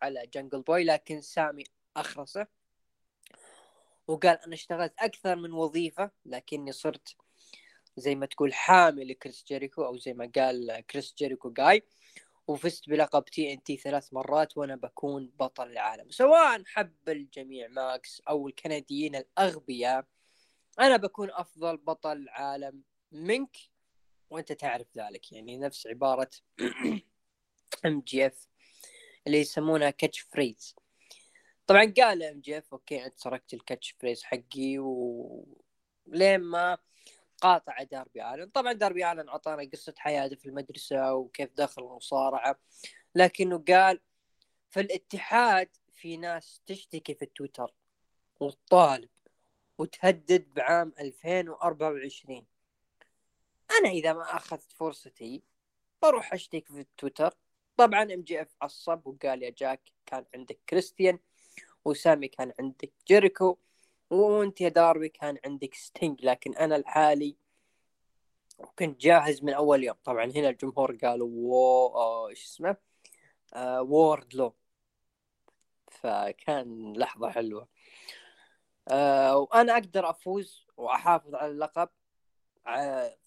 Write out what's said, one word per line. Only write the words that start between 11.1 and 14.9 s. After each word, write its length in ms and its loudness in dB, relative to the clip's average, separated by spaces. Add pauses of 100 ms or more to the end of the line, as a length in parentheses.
جيريكو 320 -6
جاي، 340 4 (640)
"وفزت 420 -6
بلقب 360 2
تي 280 -6
ان 100 -16
تي 140 -8
ثلاث 360 -6
مرات 440 -2
وأنا 180 -6
بكون 640 -10